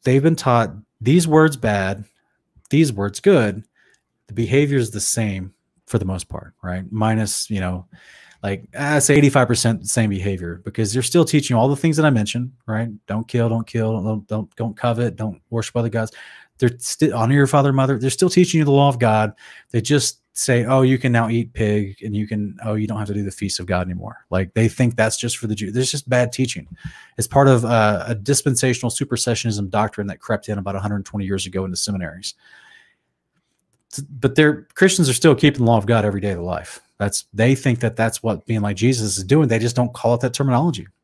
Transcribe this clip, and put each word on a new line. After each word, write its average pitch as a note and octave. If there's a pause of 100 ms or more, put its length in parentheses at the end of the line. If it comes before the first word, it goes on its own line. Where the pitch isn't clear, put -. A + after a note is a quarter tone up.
They've C3+
been E3
taught A#2 (300)
these E3
words D#3
bad, G2+ (640)
these C#3+
words G2+
good. A2 (640)
The G#2
behavior C3+
is A2+
the G#2
same F#2+ (340)
for -
the F#2+
most F#2
part, -
right? F2+
Minus, A2
you G#2
know, F2+ (560)
like, G2 (140)
I D3
say C#3+
eighty-five C#3
percent A2+
same A2
behavior, F2+
because G#2+
they're B2+
still D#3+
teaching C#3
all A#2+
the C#3+
things D#3
that D#3
I D3+
mentioned, A#2+ (140)
right? A2 (180)
Don't A2
kill, A#2
don't A2+
kill, A2
don't, G#2
don't, G#2+
don't A2+
covet, A#2
don't G#2+
worship A2+
other A#2
gods. A2 (480)
They're B2
still, -
honor A#2
your C#3+
father C#3+
and C3+
mother. C3+
They're C3
still F3+
teaching F3
you D#3
the C#3+
law C#3+
of B2+
God. G#2+ (380)
They A2+
just - (120)
say, A#2+
"Oh, C3
you C3
can B2+
now A#2
eat A#2
pig, G#2
and G#2
you G#2
can, G#2
oh, A2
you G#2+
don't G#2+
have G#2
to G2+
do G2+
the F#2+
feast -
of F#2+
God F2+
anymore." -
Like, F#2
they A2
think A#2+
that's A2
just -
for A2+
the G#2
Jew. G2+
There's B2+
just C#3+
bad B2
teaching. B2 (500)
It's A#2
part C#3
of, A#2+
uh, G#2+
a A#2
dispensational B2
supersessionism A2
doctrine G#2
that G2
crept -
in G#2
about G2
a G2
hundred G2+
twenty G2+
years F#2+
ago F#2+
into F#2
seminaries. F#2 (1700)
But B2+
they're, D3+
Christians F3+
are B2
still D3+
keeping B2
the -
law A#2
of G2+
God A2
every G2+
day G2+
of F#2+
their F2
life. F2 (200)
That's, G2+
they A#2
think B2
that A#2
that's A2+
what G#2
being A2+
like G2+
Jesus A2
is F#2+
doing. C#3
They A2+
just A#2
don't B2
call A#2
it A#2
that -
terminology. D3 (160)